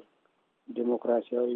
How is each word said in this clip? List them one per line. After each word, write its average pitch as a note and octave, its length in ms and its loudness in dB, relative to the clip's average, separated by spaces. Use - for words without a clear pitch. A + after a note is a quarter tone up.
ዲሞክራሲያዊ A#2+ 880 0